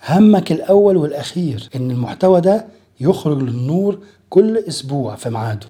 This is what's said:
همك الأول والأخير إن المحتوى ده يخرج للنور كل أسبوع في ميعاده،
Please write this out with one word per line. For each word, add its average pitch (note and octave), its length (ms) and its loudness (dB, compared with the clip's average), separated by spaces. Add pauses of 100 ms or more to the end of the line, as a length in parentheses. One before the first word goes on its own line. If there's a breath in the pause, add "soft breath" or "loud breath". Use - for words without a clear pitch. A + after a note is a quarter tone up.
همك F#3+ 420 4
الأول G3 460 4
والأخير C#3+ 800 -4
إن B2+ 160 -4
المحتوى E3+ 500 0
ده G3 240 0 (340 soft breath)
يخرج D3+ 420 -2
للنور D3 580 -2 (300 loud breath)
كل A3 280 2
أسبوع C3+ 580 -6
في - 140 -10
ميعاده، A2+ 400 -6